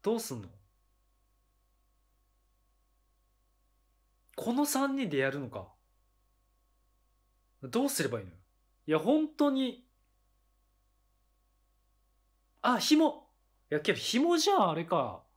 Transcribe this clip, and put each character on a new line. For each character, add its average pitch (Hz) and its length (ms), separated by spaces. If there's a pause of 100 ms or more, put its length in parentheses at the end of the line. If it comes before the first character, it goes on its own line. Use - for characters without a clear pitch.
ど 226 140
う 220 40
す 143 140
ん 110 80
の？ 92 60 (3750)
こ - 180
の 277 140
三 269 300
人 254 120
で 143 100
や 135 120
る 143 100
の 127 80
か。 104 240 (1900)
ど 226 240
う - 20
す 269 140
れ 135 60
ば 113 120
い - 20
い - 20
の 90 60
よ。 - 60 (500)
い 156 60
や、 156 60
本 302 300
当 285 220
に。 269 360 (2750)
あ、 240 160
紐。 - 500 (420)
い 151 40
や、 151 60
け 151 120
ど - 60
紐 330 400
じ 349 120
ゃ 262 200
あ 156 40
れ 165 100
か。 131 400 (120)